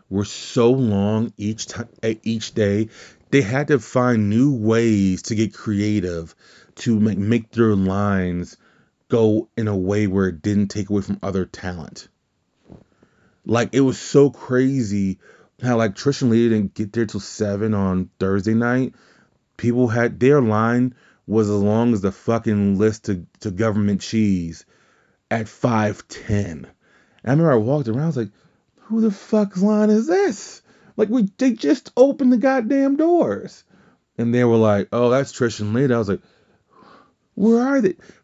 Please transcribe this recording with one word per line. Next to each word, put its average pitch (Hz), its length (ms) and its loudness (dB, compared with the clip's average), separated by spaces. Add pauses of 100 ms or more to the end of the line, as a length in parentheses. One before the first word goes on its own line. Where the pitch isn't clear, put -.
were 101 160 -2
so - 460 0
long 110 680 0
each 107 300 -8
ti-, - 160 -12 (180)
eh, 113 220 -2
each 113 300 -6
day. 107 360 0 (400)
They 143 120 4
had 131 260 -2
to 147 120 2
find 117 500 0
new 127 260 2
ways 107 680 2
to 113 120 -6
get 104 180 -2
creative 101 800 -4 (420)
to 113 220 0
make, 104 200 2
make 110 340 0
their 110 240 2
lines 95 800 -2 (540)
go 110 480 2
in 110 100 -2
a 101 100 -2
way 101 300 0
where 95 220 0
it 80 120 -12
didn't 104 280 0
take 101 200 -8
away 104 120 0
from 98 200 -8
other 95 240 -4
talent. - 640 -14 (1400)
Like, 117 280 0
it 135 80 4
was 131 180 2
so 143 300 4
crazy 117 880 -2 (420)
how, 123 140 0
like, 113 200 0
Trish - 260 -2
and 117 100 2
Lita 117 240 4
didn't 101 180 -2
get 107 200 -8
there 113 120 0
till 104 140 -8
seven 104 540 -4
on 95 440 -2
Thursday 98 360 0
night. 120 420 0 (600)
People 120 320 0
had, 117 300 -2
their 139 220 6
line 117 540 0 (300)
was 107 240 0
as 104 60 0
long 107 360 2
as 107 80 0
the 95 140 -2
fucking 104 640 0
list 107 280 0
to, 90 200 -6 (160)
to 107 100 -6
government 101 480 -2
cheese 95 640 -2 (680)
at 113 200 -4
five 110 580 -2
ten. 92 520 -6
And - 80 -18 (580)
I 117 60 -2
remember 160 200 2
I 127 60 4
walked 123 320 0
around, 123 140 -2
I 165 40 -2
was 156 80 -4
like, 110 160 -6 (520)
"Who 220 180 -4
the 220 100 2
fuck's 202 500 -2
line 214 280 2
is 220 180 2
this?" 370 540 -2 (340)
Like, 214 140 0
we, 220 280 0
they 262 140 2
just 285 460 -2
opened 262 340 4
the 254 60 4
goddamn 269 580 0
doors. 294 680 -2 (520)
And 117 160 -2
they 123 120 2
were 117 100 4
like, 107 380 4
"Oh, 120 160 2
that's 131 240 0
Trish 113 260 -4
and 104 140 -4
Lita." 127 220 2
I - 20 0
was 110 100 -2
like, 98 140 -4 (1120)
"Where 226 260 2
are 269 200 0
they?" 196 140 0 (280)